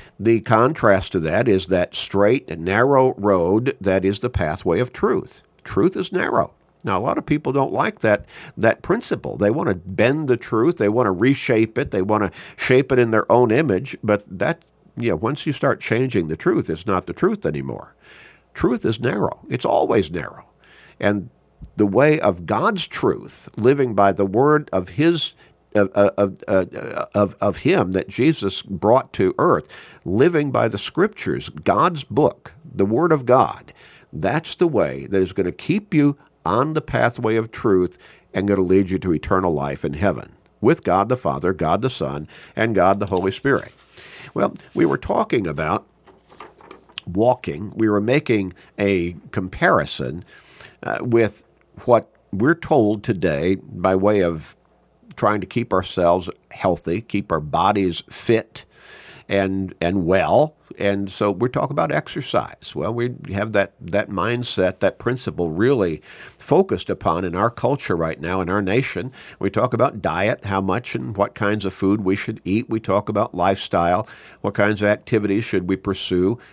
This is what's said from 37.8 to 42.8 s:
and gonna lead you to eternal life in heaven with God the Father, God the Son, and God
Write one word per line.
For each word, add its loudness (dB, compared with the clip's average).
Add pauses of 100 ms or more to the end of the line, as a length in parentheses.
and -2
gonna 2
lead 4
you -2
to -2
eternal 0
life -4
in -4
heaven -2 (300)
with 2
God 2
the 0
Father, -2
God 0
the -2
Son, -8 (280)
and 0
God 4